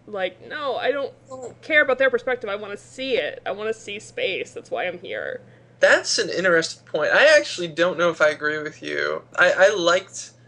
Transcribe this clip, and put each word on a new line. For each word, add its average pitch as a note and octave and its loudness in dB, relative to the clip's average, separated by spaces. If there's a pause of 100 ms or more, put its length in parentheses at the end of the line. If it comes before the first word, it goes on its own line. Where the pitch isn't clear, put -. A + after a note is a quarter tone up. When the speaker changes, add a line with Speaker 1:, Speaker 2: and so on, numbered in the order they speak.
Speaker 1:
Like, G3 -8
no, C#4+ -6
I - -2
don't C#4 -4 (480)
care D4+ 2
about C4 0
their C4+ 4
perspective. A#3+ -2
I G3 -6
wanna G3+ -10
see C4 -6
it. D3 -2
I - -4
wanna G#3+ -4
see G#3 -12
space. E3 -6
That's - -14
why B2+ -4
I'm F3+ -8
here. F#2+ -8 (400)
Speaker 2:
That's C4+ 4
an G#3 -2
interesting E3+ 0
point. D3+ -2
I D4 8
actually F3+ -2
don't E3 0
know F3 2
if D#3+ 0
I D3+ 6
agree D3+ -2
with D3+ -10
you. D3 -4 (140)
I, F#3 4
I A3 0
liked F3 -2 (160)